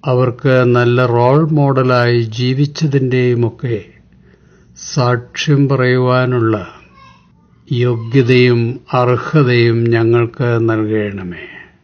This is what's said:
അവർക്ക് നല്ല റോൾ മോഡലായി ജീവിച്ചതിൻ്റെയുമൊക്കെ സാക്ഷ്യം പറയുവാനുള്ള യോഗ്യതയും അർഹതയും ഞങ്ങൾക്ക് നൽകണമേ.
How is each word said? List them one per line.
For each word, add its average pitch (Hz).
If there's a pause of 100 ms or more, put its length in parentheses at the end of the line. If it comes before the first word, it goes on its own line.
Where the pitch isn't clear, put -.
അവർക്ക് 127
നല്ല 123
റോൾ 127
മോഡലായി 127
ജീവിച്ചതിൻ്റെയുമൊക്കെ 123 (920)
സാക്ഷ്യം 131
പറയുവാനുള്ള 127 (1000)
യോഗ്യതയും 120 (160)
അർഹതയും 123
ഞങ്ങൾക്ക് 117
നൽകണമേ. 104 (380)